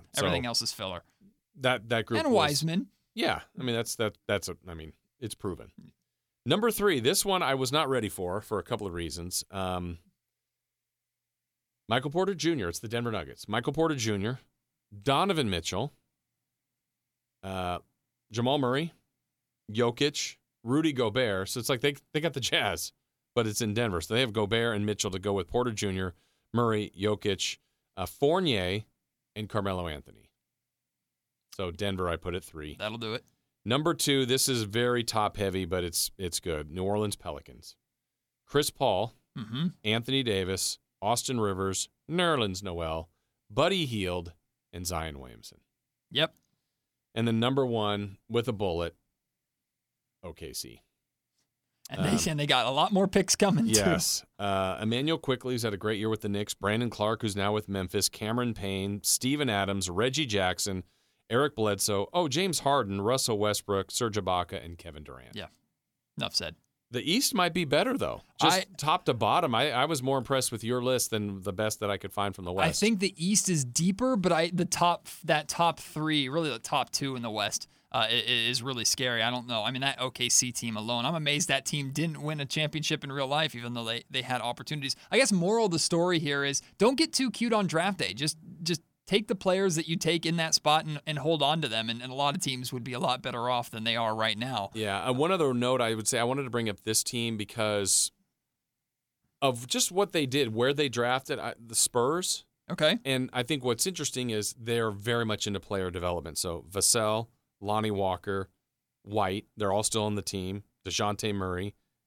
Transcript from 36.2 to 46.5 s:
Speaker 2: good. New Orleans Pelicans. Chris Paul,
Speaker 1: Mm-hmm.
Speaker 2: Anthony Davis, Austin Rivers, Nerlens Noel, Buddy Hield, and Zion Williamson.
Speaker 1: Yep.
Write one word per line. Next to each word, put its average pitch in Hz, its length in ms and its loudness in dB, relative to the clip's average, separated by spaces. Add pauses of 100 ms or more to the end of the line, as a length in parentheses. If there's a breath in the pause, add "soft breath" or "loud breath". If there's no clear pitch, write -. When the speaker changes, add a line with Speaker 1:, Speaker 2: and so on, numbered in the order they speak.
Speaker 2:
good. 76 320 -4
New 90 120 -4
Orleans 104 320 0
Pelicans. - 600 -14 (720)
Chris 147 220 2
Paul, 110 440 0 (240)
Speaker 1:
Mm-hmm. 123 300 -4 (160)
Speaker 2:
Anthony 120 380 2
Davis, 95 560 0 (240)
Austin 107 380 0
Rivers, 98 500 0 (200)
Nerlens 143 520 0
Noel, 82 480 -4 (400)
Buddy 165 380 2
Hield, 90 460 -2 (380)
and 90 140 -10
Zion 80 340 -6
Williamson. 57 380 -18 (540)
Speaker 1:
Yep. 160 240 0 (800)